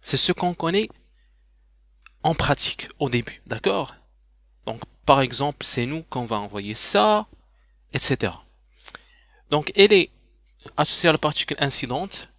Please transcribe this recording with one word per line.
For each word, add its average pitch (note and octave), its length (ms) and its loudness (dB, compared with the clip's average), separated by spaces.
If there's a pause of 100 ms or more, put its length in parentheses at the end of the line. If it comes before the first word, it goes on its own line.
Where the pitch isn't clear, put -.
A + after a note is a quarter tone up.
C'est - 160 -2
ce - 160 6
qu'on F3+ 220 -2
connaît F3+ 340 -2 (1300)
en E3 120 0
pratique - 540 -2 (100)
au C#3 120 -4
début, - 360 -4
d'accord ? F#3 480 -4 (720)
Donc, A2+ 180 -10 (220)
par C#3 160 4
exemple, C3+ 440 -2
c'est A#2+ 220 0
nous D#3 180 -8
qu'on B2 200 -8
va A2 140 -4
envoyer G2+ 360 -8
ça, G#3+ 540 4 (640)
et - 60 -6
cetera. - 460 0 (1040)
Donc, D3+ 260 -2
elle G3+ 160 6
est F#3 180 4 (680)
associée - 340 2
à - 20 4
la D3+ 60 0
particule - 420 -2
incidente C#3 800 -4